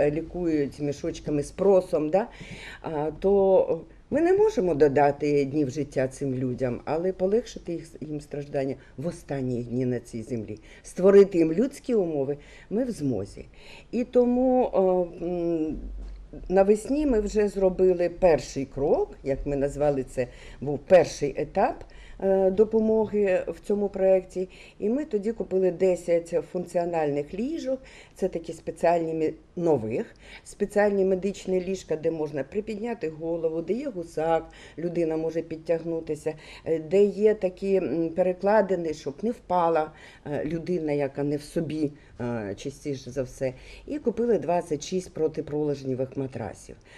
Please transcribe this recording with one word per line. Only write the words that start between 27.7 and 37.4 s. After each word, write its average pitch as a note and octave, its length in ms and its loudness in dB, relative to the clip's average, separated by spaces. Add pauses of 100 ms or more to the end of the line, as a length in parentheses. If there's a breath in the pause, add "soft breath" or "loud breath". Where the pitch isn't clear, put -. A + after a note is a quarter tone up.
це F#3+ 140 -2
такі E3 240 -8
спеціальні E3 640 0
мі-, D#3 180 0 (240)
нових, D3+ 500 0 (380 loud breath)
спеціальні G3+ 600 2
медичні F#3 560 0
ліжка, F3+ 360 -4
де D#3 140 -2
можна D3+ 340 -4
припідняти G#3+ 640 -6
голову, D#3+ 540 -4
де F#3 100 -4
є C#4 160 -4
гусак, E3 640 -2 (280 loud breath)
людина E3 380 -2
може D#3+ 260 -2
підтягнутися, D#3+ 920 -4 (320 loud breath)
е, D#3+ 120 2
де E3+ 260 4
є G#3 300 4
такі, G3 420 -2